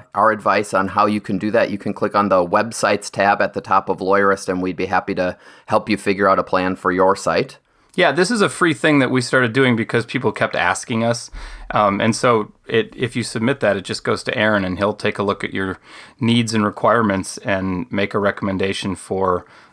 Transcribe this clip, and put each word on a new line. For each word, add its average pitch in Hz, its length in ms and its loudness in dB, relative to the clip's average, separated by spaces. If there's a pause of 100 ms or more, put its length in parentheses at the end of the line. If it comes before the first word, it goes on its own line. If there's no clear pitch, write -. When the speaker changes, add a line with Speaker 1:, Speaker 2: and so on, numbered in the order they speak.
(140)
Speaker 1:
our 107 180 2
advice 104 420 0
on 95 160 0
how 104 160 2
you 107 160 0
can 101 160 -4
do 107 140 -2
that, 107 200 2
you 101 60 -6
can 101 160 -6
click 101 200 -4
on 104 140 2
the 92 180 4
websites 104 640 0
tab 101 320 2
at 98 120 -2
the 98 80 -6
top 95 260 0
of 92 120 -2
Lawyerist, 98 500 2
and 92 120 -2
we'd 92 140 -4
be 92 120 -4
happy 92 280 -2
to 90 220 -2 (300)
help 107 220 0
you 107 80 2
figure 101 300 2
out 95 120 4
a 90 40 0
plan 92 320 0
for - 160 -2
your 95 240 4
site. - 420 -2 (380)
Speaker 2:
Yeah, 175 160 4
this 175 180 2
is 226 120 2
a - 80 4
free 170 240 0
thing 147 260 2
that 127 100 2
we 127 120 2
started 123 320 0
doing 127 220 4
because 113 300 -2
people 117 260 -2
kept - 240 -2
asking 95 480 0
us. 117 280 -2 (400)
Um, 101 280 2
and 113 160 0
so 117 360 0 (160)
it, 110 280 -2
if 120 200 -6
you 120 80 -4
submit 123 380 -4
that, 101 160 2
it 95 80 -8
just - 180 -8
goes - 200 -2
to 110 140 -4
Aaron, 107 280 2
and 92 120 -4
he'll 101 160 0
take - 240 -4
a 107 60 -2
look 101 200 -2
at - 100 -8
your 95 260 -4 (400)
needs 117 340 0
and 110 100 2
requirements 104 760 0
and 95 520 -4
make 101 220 -2
a 110 60 -2
recommendation 98 760 -4
for 92 520 -2 (260)